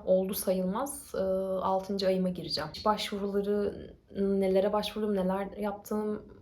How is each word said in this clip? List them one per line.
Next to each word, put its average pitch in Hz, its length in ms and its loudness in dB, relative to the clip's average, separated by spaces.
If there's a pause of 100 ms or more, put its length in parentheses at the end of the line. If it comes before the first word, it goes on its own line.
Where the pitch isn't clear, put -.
oldu 190 280 4
sayılmaz. 190 800 -2
Ee, - 40 -2 (440)
altıncı 190 440 0
ayıma 185 220 4
gireceğim. 165 460 -4
İş - 100 -8
başvuruları 202 1040 0 (260)
nelere 196 560 4
başvurdum, 208 420 0
neler 190 420 0
yaptım, 208 680 -4 (200)